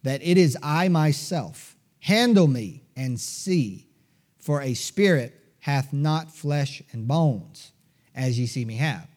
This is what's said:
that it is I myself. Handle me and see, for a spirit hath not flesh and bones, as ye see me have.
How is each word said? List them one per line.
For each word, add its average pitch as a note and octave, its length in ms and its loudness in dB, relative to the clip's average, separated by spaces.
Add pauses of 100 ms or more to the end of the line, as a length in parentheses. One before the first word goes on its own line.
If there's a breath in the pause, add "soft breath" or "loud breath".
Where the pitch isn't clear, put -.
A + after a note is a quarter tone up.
that C3+ 180 -4
it E3+ 160 2
is E3 240 4
I D#3+ 280 0
myself. D#3 880 -2 (240)
Handle G#3+ 480 4
me A2 340 -4 (140)
and B2+ 240 -6
see, C3 680 -4 (540)
for D3 200 -2
a C3 140 -4
spirit D3+ 580 0 (280)
hath C#3 320 -2
not D#3 420 -2
flesh C#3+ 480 -4 (100)
and A2+ 140 -8
bones, C#3 640 -2 (460)
as B2+ 200 0
ye B2 100 0
see A#2+ 180 -6
me A2+ 100 -8
have. A#2 320 -4 (100)